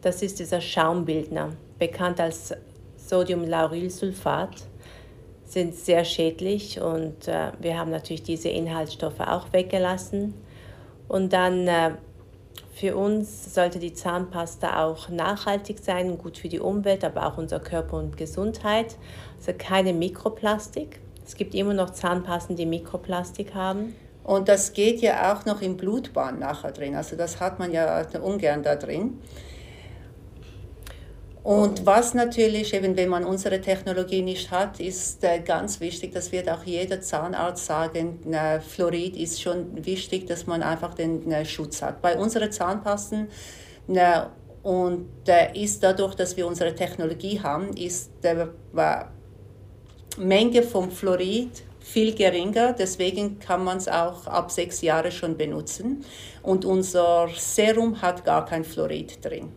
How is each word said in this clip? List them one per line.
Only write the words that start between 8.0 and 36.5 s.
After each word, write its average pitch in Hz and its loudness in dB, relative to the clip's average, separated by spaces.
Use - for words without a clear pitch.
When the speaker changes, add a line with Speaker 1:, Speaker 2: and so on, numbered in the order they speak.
Speaker 1:
diese 160 -4
Inhaltsstoffe 165 -4
auch - -2
weggelassen. 190 0
Und 190 2
dann, 185 4
äh, 165 4
für - -2
uns 208 -2
sollte 180 2
die 170 -6
Zahnpasta 175 -2
auch 160 -4
nachhaltig 202 -2
sein, 180 0
gut 175 -12
für 175 -8
die 165 -4
Umwelt, 196 2
aber 160 0
auch 151 -2
unser 165 -4
Körper 165 -4
und 156 -6
Gesundheit. 214 -2
Also - -4
keine 190 4
Mikroplastik. 208 -2
Es - -18
gibt 185 -6
immer 202 2
noch 185 0
Zahnpasten, 175 -2
die 165 -2
Mikroplastik 180 -4
haben. 196 -4
Speaker 2:
Und 190 2
das 196 6
geht 233 4
ja 202 4
auch 208 -8
noch 202 0
im 185 -2
Blutbahn 185 -2
nachher 139 -6
drin. 139 -6
Also 156 -6
das 170 -4
hat 185 -2
man 180 -2
ja 160 2
ungern 170 2
da 147 4
drin. 165 -4
Und 202 4
was 233 8
natürlich, 220 4
eben 190 2
wenn 185 4
man 180 0
unsere 190 0
Technologie 190 0
nicht 185 -4
hat, 196 0
ist, 185 -6
äh, 170 4
ganz 180 -2
wichtig, 170 -6
das 175 -6
wird 180 -2